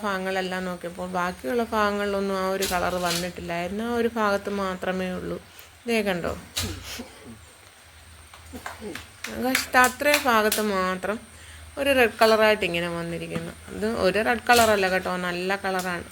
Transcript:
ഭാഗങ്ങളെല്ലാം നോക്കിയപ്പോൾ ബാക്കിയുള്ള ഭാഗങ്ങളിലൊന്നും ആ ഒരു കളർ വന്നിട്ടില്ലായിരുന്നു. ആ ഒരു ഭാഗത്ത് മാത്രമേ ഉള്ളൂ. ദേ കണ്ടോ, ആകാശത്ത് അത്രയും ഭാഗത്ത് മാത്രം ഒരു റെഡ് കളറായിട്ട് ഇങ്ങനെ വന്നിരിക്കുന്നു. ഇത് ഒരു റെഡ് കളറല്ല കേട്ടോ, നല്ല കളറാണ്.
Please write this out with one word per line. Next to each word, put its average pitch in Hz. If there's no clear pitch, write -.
ഭാഗങ്ങളെല്ലാം 185
നോക്കിയപ്പോൾ 180
ബാക്കിയുള്ള 226
ഭാഗങ്ങളിലൊന്നും 202
ആ -
ഒരു 196
കളർ 180
വന്നിട്ടില്ലായിരുന്നു. 175
ആ 240
ഒരു 233
ഭാഗത്ത് 202
മാത്രമേ 185
ഉള്ളൂ. 175
ദേ 226
കണ്ടോ, 170
ആകാശത്ത് 254
അത്രയും 285
ഭാഗത്ത് 214
മാത്രം 185
ഒരു 277
റെഡ് 226
കളറായിട്ട് 214
ഇങ്ങനെ 170
വന്നിരിക്കുന്നു. 170
ഇത് 185
ഒരു 185
റെഡ് 240
കളറല്ല 220
കേട്ടോ, 180
നല്ല 180
കളറാണ്. 185